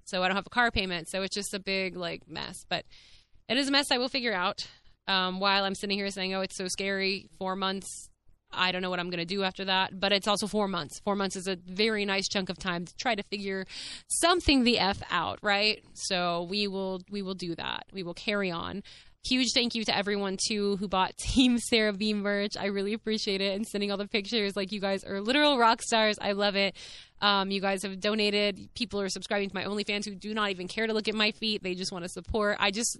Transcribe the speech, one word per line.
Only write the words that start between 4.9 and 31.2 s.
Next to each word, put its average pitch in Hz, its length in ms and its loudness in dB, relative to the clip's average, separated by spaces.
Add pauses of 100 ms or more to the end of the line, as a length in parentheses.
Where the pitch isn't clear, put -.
Um, 185 320 0
while 196 240 4
I'm 196 120 0
sitting 202 220 -2
here 196 120 -2
saying, 190 240 -4
"Oh, 190 80 0
it's - 160 -6
so 190 100 -4
scary," 196 680 -2
four 190 180 -4
months, 190 540 -4 (420)
I 185 200 2
don't 185 100 -2
know 185 80 -2
what 180 100 -2
I'm 175 120 -4
gonna 170 120 -2
do 196 200 -2
after 190 220 -2
that, 190 340 0
but 196 120 2
it's 202 160 4
also 208 200 2
four 208 200 2
months. 175 320 -4
Four 202 160 0
months 196 200 0
is 185 120 -8
a 190 80 0
very 202 500 0
nice 196 220 0
chunk 190 220 -2
of 180 80 -6
time 175 280 -2
to - 120 -14
try 240 160 0
to 196 100 0
figure 196 420 -6 (420)
something 330 560 6
the 233 160 6
F 190 320 2
out, 165 320 0
right? 208 400 2 (100)
So 175 560 0
we 208 180 0
will, 190 340 -4 (100)
we 202 100 -4
will 190 140 -6
do 175 200 -6
that. 62 360 -6
We 196 100 -8
will 170 140 -8
carry 202 340 0
on. 175 320 -4 (420)
Huge 254 300 2
thank 240 200 2
you 226 120 -2
to 165 100 2
everyone, 196 420 0
too, 202 400 0
who 196 100 -4
bought 185 300 0
<laughs> - 0 -
Team 240 400 4
Sarah 220 360 4
B 214 200 0
merch. 202 440 0
I 202 100 -2
really 202 260 -2
appreciate 214 480 -2
it, 196 140 0
and 214 120 -4
sending 202 240 -2
all 196 60 -2
the 202 100 -4
pictures. 202 480 0
Like, 196 160 -2
you 208 80 -4
guys 196 240 0
are 196 160 -6
literal 277 380 4
rock 233 240 6
stars. 220 400 2
I 202 120 0
love 202 220 2
it. 196 200 2 (460)
Um, 196 280 4
you 196 100 0
guys 196 220 0
have 190 180 -6
donated. 208 760 0
People 202 260 -4
are 190 80 -2
subscribing 202 400 -2
to 196 60 -8
my 180 80 -4
OnlyFans 208 420 -2
who 208 80 -8
do 208 200 -8
not 208 180 0
even 180 160 -6
care 220 180 -2
to 220 80 0
look 220 140 0
at 214 80 2
my 214 160 4